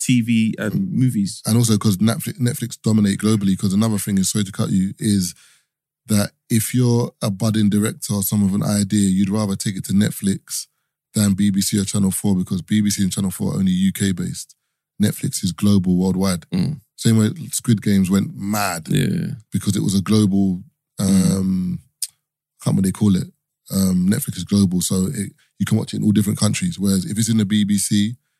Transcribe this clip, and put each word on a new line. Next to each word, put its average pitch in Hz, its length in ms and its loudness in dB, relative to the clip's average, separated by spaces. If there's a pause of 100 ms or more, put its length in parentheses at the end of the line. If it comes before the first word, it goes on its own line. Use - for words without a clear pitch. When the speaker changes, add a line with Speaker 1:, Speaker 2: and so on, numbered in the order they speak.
Speaker 1:
T 123 220 2
V 110 360 0
and 104 140 -4
Speaker 2:
Mm. 95 180 -2
Speaker 1:
movies. 110 560 0
Speaker 2:
And 110 100 2
also 110 220 4
'cause 98 200 2
Netflix, 107 420 -2
Netflix 120 420 -4
dominate 104 380 2
globally, 101 360 2
'cause 98 160 -2
another 107 260 2
thing 98 200 -2
is, 92 120 2
sorry 107 140 -2
to 95 60 -6
cut 107 200 -4
you, 95 280 0
is 98 360 0 (720)
that 104 280 0 (160)
if 113 240 0
you're 120 480 2
a 110 80 -2
budding 104 400 2
director 104 440 -2
or 101 100 -2
someone 101 280 2
with 101 80 -2
an - 80 -2
idea, 104 400 2
you'd 95 220 2
rather 104 260 -2
take 104 200 -6
it - 80 -8
to - 100 -6
Netflix - 720 -2 (480)
than 104 200 2
B 101 160 2
B 98 120 0
C 104 160 -2
or 95 60 -2
Channel 98 260 -2
four, 101 260 -2
because 90 240 -4
B 107 220 -2
B 104 80 0
C 101 140 -2
and 90 80 -2
Channel 98 180 -4
four 95 240 -6
are - 40 -2
only 95 140 2
U 92 200 2
K 98 200 -2
based. 87 420 -8 (460)
Netflix - 420 -2
is 90 100 -2
global, 92 440 2
worldwide. 92 560 0
Speaker 1:
Mm. 92 280 -2 (160)
Speaker 2:
Same 113 200 2
way 107 140 4 (220)
Squid 107 280 0
Games 95 300 2
went 98 260 0
mad 98 520 -4
Speaker 1:
Yeah. 90 480 -2 (140)
Speaker 2:
because 101 260 -2
it 107 60 -2
was 101 120 0
a 98 80 2
global, 98 600 2 (380)
Speaker 1:
Mm. 95 380 4
Speaker 2:
um, 92 420 -2
I - 840 -16
can't - 20 -4
remember 107 140 2
what 95 40 2
they 92 80 0
call 101 240 2
it. - 160 -6 (380)
Um, 92 380 2
Netflix - 280 -2
is 90 80 -8
global, 92 380 2
so 92 240 0
it, 98 260 -6 (260)
you 101 80 -2
can 110 120 2
watch - 160 -4
it 104 40 -4
in 104 60 -4
all 104 80 4
different 104 260 2
countries. 92 400 -2
Whereas 98 280 0
if 101 120 -6
it's 113 120 0
in 113 80 2
the 104 80 2
B 104 180 0
B 101 140 0
C 107 380 0 (240)